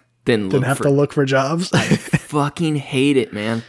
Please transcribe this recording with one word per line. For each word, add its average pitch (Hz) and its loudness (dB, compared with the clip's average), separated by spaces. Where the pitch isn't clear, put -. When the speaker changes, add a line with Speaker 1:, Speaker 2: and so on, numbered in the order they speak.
Speaker 1:
than 107 0
Speaker 2:
Than - -
Speaker 1:
look 131 2
Speaker 2:
have 131 0
Speaker 1:
for 127 -4
Speaker 2:
to 139 4
look 143 2
for 147 2
jobs. 139 0
<laughs> - 2
Speaker 1:
I 156 4
fucking 151 -2
hate 139 0
it, 117 0
man. 113 -4